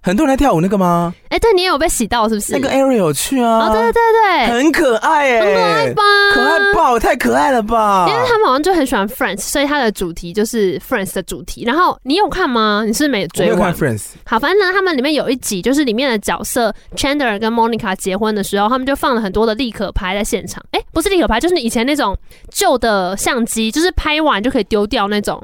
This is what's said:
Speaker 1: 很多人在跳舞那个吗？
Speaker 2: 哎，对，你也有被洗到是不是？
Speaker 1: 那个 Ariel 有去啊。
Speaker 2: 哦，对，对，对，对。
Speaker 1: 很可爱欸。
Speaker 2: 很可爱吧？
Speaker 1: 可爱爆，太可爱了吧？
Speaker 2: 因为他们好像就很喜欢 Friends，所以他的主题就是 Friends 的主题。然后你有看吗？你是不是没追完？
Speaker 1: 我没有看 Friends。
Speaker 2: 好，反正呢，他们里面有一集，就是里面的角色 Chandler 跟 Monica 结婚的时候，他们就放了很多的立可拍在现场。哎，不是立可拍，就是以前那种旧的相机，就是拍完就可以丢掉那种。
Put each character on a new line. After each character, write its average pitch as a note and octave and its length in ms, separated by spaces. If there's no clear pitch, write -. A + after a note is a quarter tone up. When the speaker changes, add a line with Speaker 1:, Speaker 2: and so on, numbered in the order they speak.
Speaker 1:
很 G#3+ 120
多 D#4+ 100
人 C4+ 60
在 C4+ 40
跳 C4+ 160
舞 D#3+ 80
那 F3+ 60
个 G#3 100
吗？ F3 380
Speaker 2:
哎， D#4+ 100
对， A4+ 160
你 F4+ 80
也 F#4 60
有 F4 100
被 E4 100
洗 - 200
到 A3+ 200
是 A3 60
不 G#3 60
是？ - 120
Speaker 1:
那 C#4 60
个 C4 100
Ariel C4+ 280
有 E3+ 160
去 C4 280
啊。 A3+ 280
Speaker 2:
哦， - 40
对， G#3+ 80
对， A#4 120
对， A4 560
对。 A#3+ 100
Speaker 1:
很 D4 140
可 C4+ 240
爱 C#4+ 320
欸。 A#3 120
Speaker 2:
很 G#3 140
可 A#4 80
爱 A4 320
吧？ G#4 80
Speaker 1:
可 G4+ 80
爱 G4+ 320
爆， C#4 240
太 - 160
可 B3 220
爱 C#4+ 160
了 A#3 100
吧？ G#3 460
Speaker 2:
因 - 40
为 A#4 140
他 A#4+ 100
们 A4 120
好 - 20
像 C4+ 100
就 F#4 140
很 E4 100
喜 A#3+ 120
欢 G3 100
Friends， G3+ 360
所 C#4 200
以 - 20
他 D4 140
的 A3+ 140
主 F3 200
题 E3+ 200
就 G#3 120
是 G3 360
Friends G3+ 340
的 F#3+ 80
主 D#3+ 220
题。 - 200
然 - 120
后 F4 260
你 C#4 140
有 G4 120
看 E4+ 220
吗？ G#3+ 340
你 G#3+ 80
是 D4 120
不 - 0
是 D4 60
没 G3+ 180
追 F#3 220
完？ F3+ 60
Speaker 1:
我 F3+ 60
没 F#3 60
有 E3+ 40
看 - 80
Friends。 A#2 260
Speaker 2:
好， - 160
反 C#4+ 100
正 G4 80
呢， F#4 140
他 G4 100
们 F4 140
里 A#3+ 40
面 D4 140
有 A#3 160
一 C4+ 60
集， F#3 260
就 A#3+ 100
是 D4 120
里 A#3 80
面 B3+ 180
的 A3 80
角 - 240
色 A3+ 320
Chandler C4+ 420
跟 A3 160
Monica A3+ 400
结 F#3+ 220
婚 G#3+ 180
的 G3 80
时 G3 160
候， G#3 100
他 B3+ 100
们 C4 60
就 C#4 120
放 C4+ 180
了 A#3 60
很 G3+ 100
多 G#3+ 160
的 G#3+ 80
立 A#3 160
可 G3+ 220
拍 F#3+ 240
在 G#3 80
现 F#3 200
场。 - 160
哎， F#4+ 80
不 D#4+ 80
是 G4+ 100
立 F#4 100
可 G#3+ 80
拍， A3+ 100
就 D#4+ 100
是 F4+ 60
以 B3 160
前 A#3 160
那 D4 80
种 A3 240
旧 E4 260
的 G3 400
相 B3 300
机， A3 240
就 D4+ 100
是 F4+ 120
拍 D4+ 280
完 A#3+ 220
就 B3+ 80
可 C4 80
以 G3+ 60
丢 G#3 200
掉 G#3+ 220
那 G#3 140
种。 F#3 240